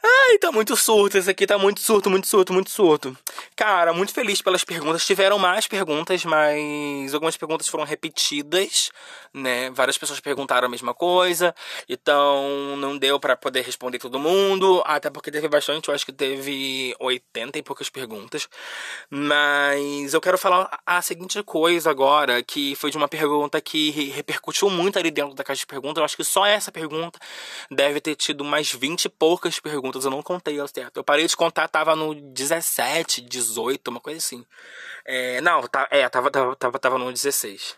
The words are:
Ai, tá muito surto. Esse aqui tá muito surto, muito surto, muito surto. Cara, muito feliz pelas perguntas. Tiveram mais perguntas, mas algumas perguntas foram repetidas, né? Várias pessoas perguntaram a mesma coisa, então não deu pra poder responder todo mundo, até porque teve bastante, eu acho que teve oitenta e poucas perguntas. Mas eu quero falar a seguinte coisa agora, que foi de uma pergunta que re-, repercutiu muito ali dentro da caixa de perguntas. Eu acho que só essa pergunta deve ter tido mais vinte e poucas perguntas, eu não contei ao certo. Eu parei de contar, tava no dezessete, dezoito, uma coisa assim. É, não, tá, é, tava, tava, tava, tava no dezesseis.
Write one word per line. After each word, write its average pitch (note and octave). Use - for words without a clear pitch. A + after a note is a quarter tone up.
Ai, B4
tá E4+
muito A3
surto. G3+
Esse F#3
aqui F#3+
tá G3+
muito G3
surto, G#3
muito F#3+
surto, F#3
muito F#3+
surto. D3
Cara, F#3
muito F#3
feliz G#3
pelas F3+
perguntas. D#3+
Tiveram G3
mais F#3+
perguntas, E3+
mas D3
algumas D#3+
perguntas D#3+
foram D#3
repetidas, D3+
né? C3
Várias C3
pessoas D3
perguntaram C3
a -
mesma B2
coisa, F3+
então C#3+
não C#3
deu C#3
pra C3+
poder B2+
responder B2
todo B2+
mundo, F#3+
até D3+
porque C#3
teve D3+
bastante, D3
eu D3
acho C#3+
que D3
teve C3+
oitenta B2+
e D3
poucas -
perguntas. A2+
Mas C#3+
eu D#3+
quero F3+
falar F#3
a F3
seguinte F3+
coisa E3
agora, C3+
que C#3+
foi D3+
de D3+
uma D3
pergunta D3
que D3+
re-, C#3+
repercutiu D3+
muito F#3+
ali E3
dentro C#3+
da C3+
caixa C#3
de -
perguntas. C#3+
Eu D3+
acho -
que D#3+
só G3
essa G#3
pergunta D#3+
deve C#3+
ter D3+
tido C#3+
mais D3
vinte C3+
e F#3+
poucas E3+
perguntas, C3
eu C3+
não C#3+
contei D3+
ao C#3+
certo. -
Eu C#3+
parei D3
de -
contar, E3
tava D#3
no D#3
dezessete, C#3+
dezoito, A#2+
uma A#2+
coisa D#3
assim. B2
É, B2+
não, D#3
tá, C3+
é, C3+
tava, C3
tava, C3
tava, B2+
tava C3
no B2+
dezesseis. B2